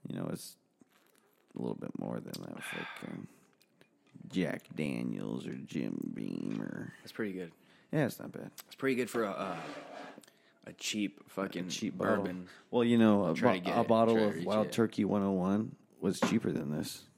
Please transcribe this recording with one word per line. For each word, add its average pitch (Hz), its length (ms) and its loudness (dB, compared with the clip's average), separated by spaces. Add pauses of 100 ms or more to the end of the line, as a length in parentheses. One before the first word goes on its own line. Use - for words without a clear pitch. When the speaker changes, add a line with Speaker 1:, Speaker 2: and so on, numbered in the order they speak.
Speaker 1:
You - 120 -6
know, 50 120 -4
it's - 240 -10 (1000)
a - 40 -8
little 60 140 -4
bit - 240 -10
more 53 200 -6
than - 140 -12 (100)
that 50 200 -12
fucking - 640 -10 (1000)
Jack - 460 -2
Daniels 60 720 -4
or - 80 -8
Jim 53 580 -6
Beam 50 480 -6
or - 400 -8
Speaker 2:
That's - 100 -16
pretty 104 220 -6
good. 87 180 -8 (400)
Speaker 1:
Yeah, 151 140 2
it's - 140 -4
not - 120 -10
bad. - 200 -10 (160)
Speaker 2:
It's - 80 -20
pretty 135 200 0
good 120 140 -2
for 120 140 0
a, 98 80 -2
uh, 90 240 -4 (1120)
a 82 60 -14
cheap - 560 -4
fucking 95 380 -4
Speaker 1:
A - 20 -8
cheap - 260 -4
bottle. 98 220 2
Speaker 2:
bourbon. 90 300 -4 (240)
Speaker 1:
Well, 120 120 4
you 120 140 6
know, 104 300 8
a 80 80 4
Speaker 2:
Try 113 240 4
Speaker 1:
bo-, - 0 -
Speaker 2:
to 90 60 -8
get 92 120 2
Speaker 1:
a 117 60 4
bottle 113 320 6
Speaker 2:
try 110 80 6
to 104 60 4
Speaker 1:
of 98 80 -2
Speaker 2:
reach 87 80 -4
Speaker 1:
Wild 104 220 2
Speaker 2:
it. - 60 -6
Speaker 1:
Turkey 110 320 4
one 98 160 4
oh 98 120 4
one 95 420 2 (260)
was 92 180 2
cheaper - 320 2
than 71 240 -2
this. - 280 -6 (140)